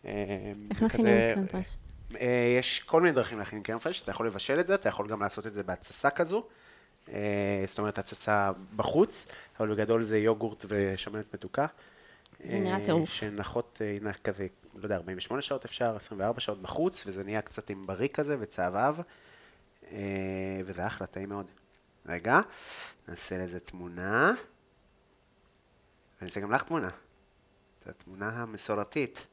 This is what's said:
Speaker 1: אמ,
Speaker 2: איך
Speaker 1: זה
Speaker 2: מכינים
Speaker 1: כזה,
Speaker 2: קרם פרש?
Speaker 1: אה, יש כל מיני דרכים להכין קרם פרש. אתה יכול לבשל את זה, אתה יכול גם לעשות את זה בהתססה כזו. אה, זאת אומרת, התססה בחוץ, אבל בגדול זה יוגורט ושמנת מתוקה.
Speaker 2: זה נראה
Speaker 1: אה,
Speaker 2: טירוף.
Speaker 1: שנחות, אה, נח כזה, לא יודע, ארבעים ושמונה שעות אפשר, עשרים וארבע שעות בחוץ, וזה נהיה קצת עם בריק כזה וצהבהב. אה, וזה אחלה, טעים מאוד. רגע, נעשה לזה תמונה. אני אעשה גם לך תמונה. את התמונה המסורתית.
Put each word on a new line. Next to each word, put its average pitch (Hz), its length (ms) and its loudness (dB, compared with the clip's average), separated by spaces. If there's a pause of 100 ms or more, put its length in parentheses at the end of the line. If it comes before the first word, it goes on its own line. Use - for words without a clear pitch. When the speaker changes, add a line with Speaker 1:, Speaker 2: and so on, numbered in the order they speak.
Speaker 1:
אמ, 98 40 -6 (600)
Speaker 2:
איך 196 80 -2
Speaker 1:
זה 220 60 6
Speaker 2:
מכינים 226 200 4
Speaker 1:
כזה, 214 300 8
Speaker 2:
קרם 190 120 2
פרש? - 300 -4 (420)
Speaker 1:
אה, 123 400 4
יש - 200 0
כל 160 220 6
מיני 170 140 6
דרכים 113 240 2
להכין 104 240 -6
קרם 113 160 -4
פרש. - 220 -4
אתה - 100 -6
יכול 113 160 0
לבשל 110 320 2
את 175 80 2
זה, 196 80 4
אתה 196 140 2
יכול 104 180 -2
גם 107 140 -2
לעשות 104 260 -2
את 104 60 -8
זה 101 100 -4
בהתססה 90 460 0
כזו. 180 340 2 (680)
אה, 101 540 2
זאת - 120 -6
אומרת, 104 180 0
התססה 101 540 2 (240)
בחוץ, 143 520 2 (320)
אבל 107 140 2
בגדול 110 300 4
זה 110 140 2
יוגורט 107 520 2
ושמנת 101 640 0
מתוקה. - 320 0 (840)
Speaker 2:
זה 190 100 0
נראה 190 200 2
Speaker 1:
אה, 208 60 -4
Speaker 2:
טירוף. 165 240 4
Speaker 1:
שנחות, 104 760 -4
אה, 101 160 -2
נח 104 220 -4
כזה, 98 240 -2 (280)
לא 98 80 -12
יודע, 104 120 0
ארבעים 90 220 -4
ושמונה 123 240 -4
שעות 139 240 -4
אפשר, 117 300 0
עשרים 101 240 -10
וארבע 110 200 2
שעות 98 220 -4
בחוץ, 170 460 0
וזה 98 160 -6
נהיה 104 180 0
קצת - 280 -10
עם 98 180 -6
בריק 98 280 -2
כזה 147 240 2
וצהבהב. 104 560 2 (960)
אה, 95 60 -10 (680)
וזה 92 220 -4
אחלה, 98 200 -6
טעים 98 220 -8
מאוד. 101 160 -6 (600)
רגע, 98 340 4 (680)
נעשה 87 300 -8
לזה 90 220 -4
תמונה. 92 720 0 (1900)
אני 90 80 -8
אעשה 101 100 -6
גם 101 120 -2
לך 135 120 2
תמונה. 139 260 -2 (960)
את - 40 -14
התמונה 95 420 -10
המסורתית. 113 1040 -4